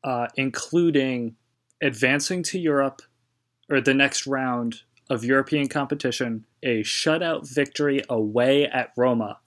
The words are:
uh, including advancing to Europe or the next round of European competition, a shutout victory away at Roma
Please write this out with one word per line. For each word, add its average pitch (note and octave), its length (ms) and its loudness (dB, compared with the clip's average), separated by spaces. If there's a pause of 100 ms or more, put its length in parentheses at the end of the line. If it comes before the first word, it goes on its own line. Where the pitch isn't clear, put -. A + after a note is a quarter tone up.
uh, A#2+ 320 -2
including C3+ 1000 0 (460)
advancing C#3 640 0
to F#3 160 -4
Europe C#3 420 0 (680)
or C3+ 120 2
the C3+ 120 4
next C3+ 340 0
round B2 540 -4 (280)
of A2+ 140 -2
European C3+ 440 2
competition, B2+ 800 -4 (180)
a A2+ 180 0
shutout E3 720 -2
victory C#3+ 580 0
away A#2+ 580 4
at - 280 -4
Roma A#2 520 0